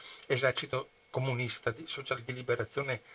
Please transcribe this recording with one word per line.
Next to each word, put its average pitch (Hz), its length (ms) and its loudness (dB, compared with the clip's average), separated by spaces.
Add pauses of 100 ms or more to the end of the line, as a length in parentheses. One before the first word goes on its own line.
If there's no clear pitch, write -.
(260)
esercito 131 640 2 (220)
comunista 127 580 0
di, 110 160 -4
social-, - 380 -4
di 127 100 -4
liberazione, 123 680 0 (140)